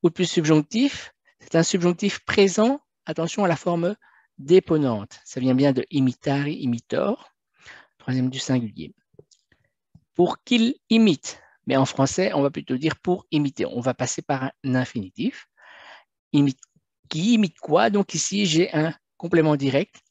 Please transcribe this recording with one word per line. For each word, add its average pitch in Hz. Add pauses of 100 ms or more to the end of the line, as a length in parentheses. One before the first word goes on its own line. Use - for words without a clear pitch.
Out 170
plus 180
subjonctif, 160 (260)
c'est -
un 165
subjonctif 175
présent, 214 (240)
attention 165
à -
la 165
forme 175 (420)
déponente. 147
Ça -
vient 127
bien 139
de 127
imitari, 143
imitor, - (640)
troisième 127
du 131
singulier. 117 (1200)
Pour -
qu'il 240 (140)
imite, 220 (260)
mais 135
en 131
français, -
on 143
va 139
plutôt -
dire 147
pour -
imiter. 143
On 113
va 123
passer -
par 131 (120)
un 131
infinitif. 127 (840)
Imite, 143 (480)
qui 196
imite 208
quoi ? 185
Donc 202
ici, 196
j'ai 165
un 156 (220)
complément 160
direct 139 (160)